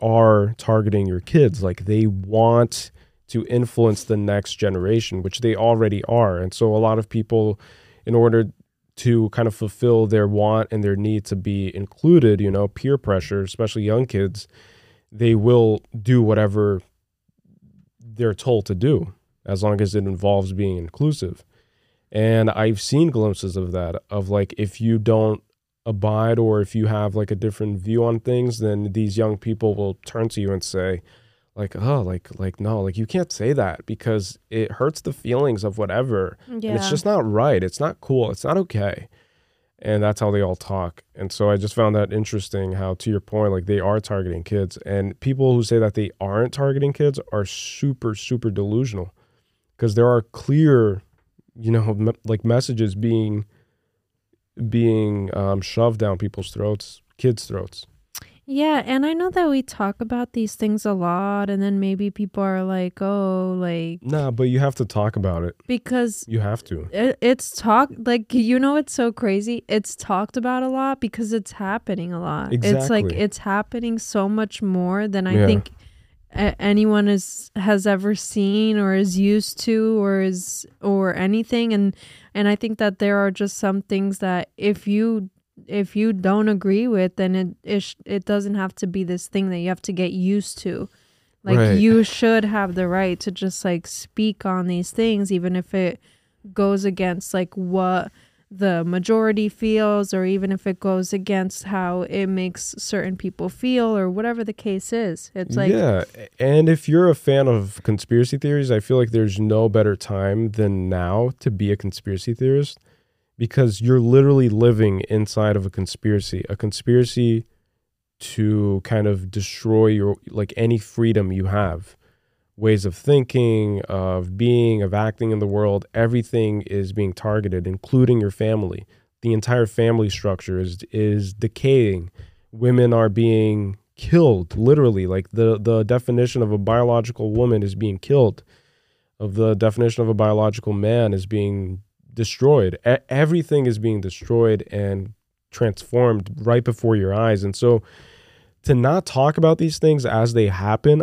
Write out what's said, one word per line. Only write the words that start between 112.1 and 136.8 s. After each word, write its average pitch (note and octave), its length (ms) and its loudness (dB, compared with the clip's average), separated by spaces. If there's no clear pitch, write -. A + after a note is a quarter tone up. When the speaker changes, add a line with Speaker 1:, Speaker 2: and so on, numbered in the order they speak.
Speaker 1:
theorist, C3+ 440 0
because A#2+ 420 2
you're B2 180 2
literally C3 520 6
living G#2+ 580 4
inside G#2+ 480 0
of G2 80 -2
a F#2+ 60 -6
conspiracy, G2 800 -4
a G2+ 40 -6
conspiracy A#2 880 0
to G#2 640 0
kind G#2+ 240 0
of F#2 220 -2
destroy A2 560 2
your, G2+ 300 2
like, G#2 280 -6
any A#2 220 2
freedom G#2+ 540 0
you F#2+ 140 -2
have, F#2 500 -4
ways G#2+ 280 2
of F#2 100 -4
thinking, A#2 960 2
of F#2 480 -4
being, A#2 460 2
of F#2 100 -2
acting A2 400 -2
in G#2+ 80 0
the G#2 60 0
world. G2+ 480 0
Everything A2+ 680 0
is F#2+ 300 -4
being G2 220 -2
targeted, G2+ 520 -2
including A#2+ 540 2
your G2+ 100 0
family. G#2 560 -4
The A#2 100 0
entire A#2 340 2
family A2+ 440 2
structure F#2+ 500 -4
is, F2+ 320 -6
is G#2 400 0
decaying. G#2 800 0
Women B2 400 4
are A2+ 160 4
being G#2+ 680 2
killed, A#2+ 600 4
literally. A2+ 520 4
Like, F#2 220 -2
the, A2+ 280 2
the A2 240 2
definition A#2+ 600 0
of G#2+ 100 0
a G#2+ 60 2
biological A#2 760 0